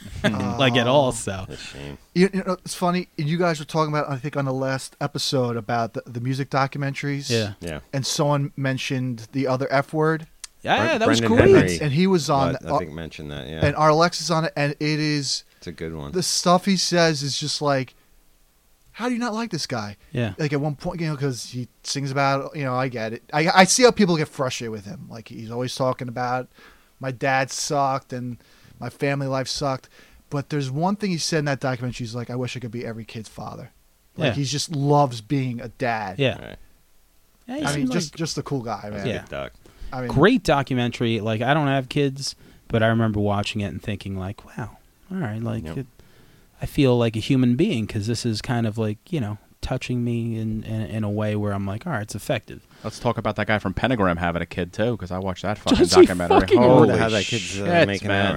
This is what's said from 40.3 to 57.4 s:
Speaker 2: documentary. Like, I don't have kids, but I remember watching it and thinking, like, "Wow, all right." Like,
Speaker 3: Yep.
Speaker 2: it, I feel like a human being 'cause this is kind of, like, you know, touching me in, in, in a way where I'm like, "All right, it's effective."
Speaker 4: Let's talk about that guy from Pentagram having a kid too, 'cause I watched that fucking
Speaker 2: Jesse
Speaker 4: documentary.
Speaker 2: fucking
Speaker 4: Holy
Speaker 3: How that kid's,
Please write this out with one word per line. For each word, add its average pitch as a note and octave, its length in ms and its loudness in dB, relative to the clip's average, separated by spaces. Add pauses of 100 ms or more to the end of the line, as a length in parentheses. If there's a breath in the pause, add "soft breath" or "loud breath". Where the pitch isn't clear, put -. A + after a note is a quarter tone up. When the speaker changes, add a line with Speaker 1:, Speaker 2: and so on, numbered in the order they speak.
Speaker 2:
documentary. B2 760 0
Like, A2 220 -2
I B2+ 120 2
don't D3+ 140 2
have C3+ 220 0
kids, C#3 460 -2 (320 soft breath)
but A2+ 140 0
I A2 60 4
remember A2+ 320 2
watching G2+ 420 0
it G2+ 60 -2
and E2 140 -8
thinking, G2 360 -6
like, F#2+ 260 -8 (140)
"Wow, A2 200 -10 (340)
all F#3+ 80 -6
right." A2+ 220 -4
Like, A2 240 -4
Speaker 3:
Yep. D#2+ 120 -8
Speaker 2:
it, C3 100 -6 (760 soft breath)
I - 40 -4
feel B2+ 320 4
like A#2 180 2
a A2+ 40 -4
human B2+ 360 4
being C#3 300 2
'cause G#2 220 -4
this A#2 180 -2
is A2 160 -2
kind A#2 240 0
of, G#2+ 140 -2
like, G#2+ 180 -2 (160)
you D#3 80 -2
know, G#2+ 160 -4 (240)
touching B2+ 420 -4
me A#2 360 -2
in, A2 240 -4
in, A2 180 -4
in G#2+ 220 -4
a G#2 60 -2
way G#2+ 260 0
where G#2 180 0
I'm G2 140 -4
like, G2 180 -6
"All F3 80 -4
right, G#2+ 80 -4
it's G2+ 140 -10
effective." - 500 -6 (180)
Speaker 4:
Let's G#2+ 140 -8
talk A#2+ 220 -2
about G#2+ 160 -2
that G#2 120 -2
guy G#2+ 120 2
from G2 160 -2
Pentagram G#2 420 2
having E2+ 240 0
a E2+ 60 -4
kid F2+ 260 -6
too, A2+ 240 -2
'cause F2+ 140 -10
I F#2 80 -4
watched F#2+ 240 -6
that G#2 160 -4
fucking - 180 2
Speaker 2:
Jesse B3 240 8
Speaker 4:
documentary. F2 400 6
Speaker 2:
fucking - 200 6
Speaker 4:
Holy B2 360 8
Speaker 3:
How A2+ 120 2
that G#2 140 2
kid's, G2 360 -4